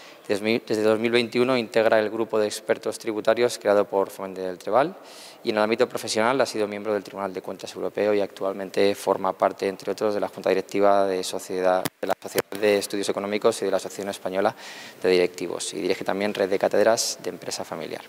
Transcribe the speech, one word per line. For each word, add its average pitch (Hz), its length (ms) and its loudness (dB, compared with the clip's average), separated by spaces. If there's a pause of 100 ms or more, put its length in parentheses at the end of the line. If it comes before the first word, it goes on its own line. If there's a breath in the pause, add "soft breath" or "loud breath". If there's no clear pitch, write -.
(260 loud breath)
Desde, 104 380 0
desde 107 200 -2
dos 107 160 4
mil 120 100 2
veintiuno 123 480 2
integra 113 400 4
el 107 100 2
grupo 110 300 -2
de 107 80 2
expertos 107 500 -4
tributarios 113 640 0
creado 101 280 4
por 98 220 0
Foment 95 300 -10
del 92 180 -6
Treball 127 380 2 (480 loud breath)
y - 80 -2
en 107 60 2
el 107 60 4
ámbito 117 260 2
profesional 117 520 0
ha 120 60 4
sido 107 220 -2
miembro 104 260 -4
del 101 80 0
Tribunal 98 320 -8
de 92 80 -8
Cuentas - 320 -12
Europeo 101 400 0
y 101 60 2
actualmente 98 720 0
forma 95 380 0
parte, 95 340 0
entre 98 240 -4
otros, 104 240 -2
de 104 60 -2
la 92 80 -2
Junta 92 220 -2
Directiva 98 580 4
de, 92 160 -2
Sociedad, 92 580 0 (180)
de 98 60 -6
la 95 160 0
Sociedad - 300 -4
de 101 260 4
Estudios 98 300 -4
Económicos 104 540 0
y - 20 -4
de 98 80 0
la 95 60 2
Asociación 95 320 -6
Española 98 440 -2 (480 loud breath)
de 92 80 4
Directivos 87 640 0
y 92 60 -6
dirige 92 240 -2
también 101 280 -2
Red 98 180 0
de 95 100 0
Cátedras 104 600 2
de 92 100 -8
Empresa - 340 -8
Familiar. 80 440 -10